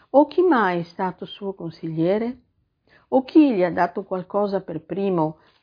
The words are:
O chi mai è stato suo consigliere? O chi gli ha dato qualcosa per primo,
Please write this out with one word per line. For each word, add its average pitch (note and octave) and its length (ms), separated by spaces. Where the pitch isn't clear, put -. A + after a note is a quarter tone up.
O D4 160
chi F4 160
mai G#3+ 380
è - 20
stato F3+ 440
suo G3 280
consigliere? F3 840
O C4 140
chi C#4 320
gli F#3 80
ha F3 80
dato F3+ 320
qualcosa F#3+ 600
per E3 220
primo, F3 540